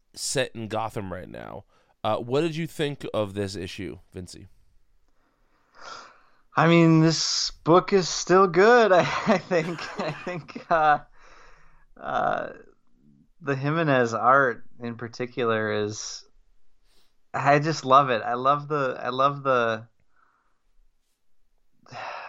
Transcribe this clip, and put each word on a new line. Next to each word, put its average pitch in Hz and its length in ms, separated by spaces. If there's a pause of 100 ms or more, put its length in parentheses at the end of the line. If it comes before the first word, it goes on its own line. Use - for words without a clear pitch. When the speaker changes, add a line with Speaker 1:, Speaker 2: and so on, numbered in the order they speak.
(140)
Speaker 1:
set - 400
in 110 140
Gotham 107 440
right 87 160
now. 55 360 (380)
Uh, 107 140
what 123 240
did 160 160
you 165 100
think 143 460
of 104 220
this 101 200
issue, 90 440 (160)
Vincey? 92 320 (2000)
Speaker 2:
I 151 120
mean, 165 340
this - 480 (140)
book 180 280
is 185 160
still 190 380
good. 202 460
<laughs> - 20
I, 170 60
I 147 380
think, 170 640
I 156 120 (120)
think, - 460
uh, 151 300 (1000)
uh, - 480 (960)
the 139 120
Jimenez 135 580
art 123 500 (160)
in 117 140
particular 113 800 (120)
is, - 400 (1120)
I 139 240
just 151 260
love 135 260
it. 107 120
I 117 120
love 139 340
the, 139 340
I - 60
love 135 340
the, 117 460 (2000)
<sighs> - 60 (320)